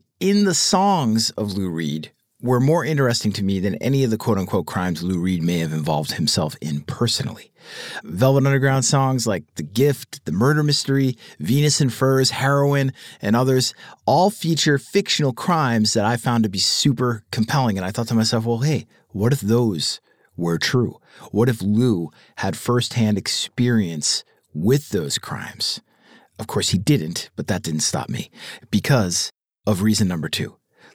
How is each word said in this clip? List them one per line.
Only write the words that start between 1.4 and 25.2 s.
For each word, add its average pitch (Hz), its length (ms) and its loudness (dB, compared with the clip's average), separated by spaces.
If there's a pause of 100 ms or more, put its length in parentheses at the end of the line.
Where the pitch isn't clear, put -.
Lou 95 120 -2
Reed 80 440 -4 (260)
were 123 200 0
more 147 260 2
interesting 127 480 0
to 101 100 -4
me 98 160 0
than 95 160 0
any 135 280 0
of 113 80 2
the 110 60 2
quote-unquote 98 500 0
crimes 90 360 -4
Lou 90 160 -2
Reed 90 220 0
may 85 160 0
have 82 160 -2
involved 76 400 -2
himself - 480 -2
in 73 200 -6
personally. - 680 -4 (520)
Velvet 131 420 2
Underground 135 400 2
songs 131 420 0
like 95 160 -2 (120)
The - 80 -6
Gift, 120 640 -2
The - 60 -6
Murder 135 320 2
Mystery, 139 540 0 (220)
Venus 143 420 2
in 135 80 4
Furs, 131 400 2
Heroin, 139 640 2 (280)
and 104 140 2
others 131 380 2 (320)
all 175 240 4
feature 156 480 0
fictional 147 560 -2
crimes 120 600 2
that 104 120 2
I 117 100 2
found 117 280 0
to 107 60 0
be 92 100 -4
super 123 720 0
compelling. 117 440 0
And 92 100 -4
I 95 60 -4
thought 117 180 -4
to 120 60 0
myself, 113 300 2
"Well, 117 140 0
hey, 139 260 0 (240)
what 113 240 0
if 139 80 0
those 104 580 0 (380)
were 85 220 0
true? - 380 0 (340)
What 117 180 4
if 110 120 -2
Lou 104 500 2 (260)
had 95 180 -4
firsthand 117 600 0
experience 101 1080 -2 (300)
with 113 360 0
those 78 280 -2
crimes?" - 640 -8 (580)